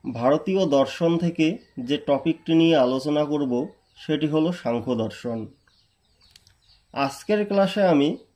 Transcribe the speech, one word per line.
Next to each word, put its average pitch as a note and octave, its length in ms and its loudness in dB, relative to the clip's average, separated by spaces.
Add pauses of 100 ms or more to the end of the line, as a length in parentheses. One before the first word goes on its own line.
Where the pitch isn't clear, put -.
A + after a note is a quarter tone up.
(140)
ভারতীয় D#3 520 2
দর্শন D#3 520 2
থেকে E3+ 400 0 (200)
যে C3+ 200 -4
টপিকটি D#3 580 -2
নিয়ে E3 220 4
আলোচনা C3+ 480 0
করব C#3+ 420 -2 (280)
সেটি D3+ 320 -4
হলো D#3 240 0
সাংখ্য A#2+ 440 -4
দর্শন। A2 520 -6 (1500)
আজকের G#3 520 -2
ক্লাসে G3 380 2
আমি D#3+ 340 4 (180)